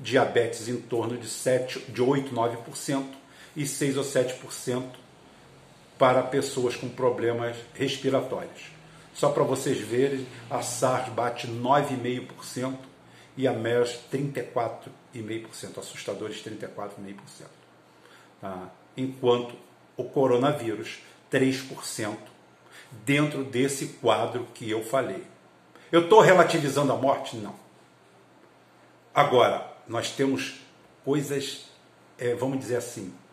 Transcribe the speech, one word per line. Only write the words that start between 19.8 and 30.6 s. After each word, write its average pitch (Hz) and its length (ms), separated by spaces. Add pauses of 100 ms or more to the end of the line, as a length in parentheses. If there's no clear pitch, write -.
o 123 80
coronavírus, 120 920 (320)
três 131 320
por - 240
cento 110 440 (760)
dentro 143 360
desse 131 440 (160)
quadro 117 500
que 113 160
eu 110 160
falei. 113 380 (680)
Eu 170 200
tô 214 100
relativizando 147 720
a 110 40
morte? 123 420
Não. 101 160 (1600)
Agora, 120 520 (220)
nós 113 220
temos - 500 (420)